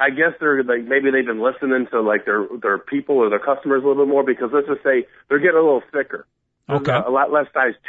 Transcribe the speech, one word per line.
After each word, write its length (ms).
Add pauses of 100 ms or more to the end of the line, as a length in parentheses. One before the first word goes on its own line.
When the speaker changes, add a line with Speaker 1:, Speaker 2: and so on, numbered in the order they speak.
Speaker 1:
I 100
guess 280
they're, 240
like, 220
maybe 260
they've 160
been 160
listening 480
to, 100
like, 240
their, 220 (160)
their 160
people 380
or 140
their 100
customers 420
a 60
little 160
bit 40
more 140
because, 300
let's 160
just 160
say, 240 (200)
they're 120
getting 180
a 40
little 200 (100)
thicker. 320 (440)
There's 140
Speaker 2:
Okay. 100
Speaker 1:
a, 160
a 20
lot 220
less 200
size 220 (140)